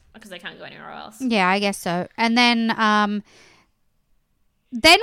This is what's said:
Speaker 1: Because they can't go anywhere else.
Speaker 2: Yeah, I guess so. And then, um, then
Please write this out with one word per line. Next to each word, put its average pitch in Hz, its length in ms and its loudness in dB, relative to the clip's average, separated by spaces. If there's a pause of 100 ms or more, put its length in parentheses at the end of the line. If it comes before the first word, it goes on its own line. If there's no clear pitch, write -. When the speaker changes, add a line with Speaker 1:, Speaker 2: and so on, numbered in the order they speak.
(120)
Speaker 1:
Because 214 180 -20
they 175 80 -16
can't 170 200 -16
go - 60 -18
anywhere 151 280 -18
else. - 280 -18
Speaker 2:
Yeah, 220 280 0
I 196 100 2
guess 202 200 -2
so. 180 280 -4 (100)
And 233 220 0
then, 233 400 2
um, 208 440 0 (1500)
then 311 320 6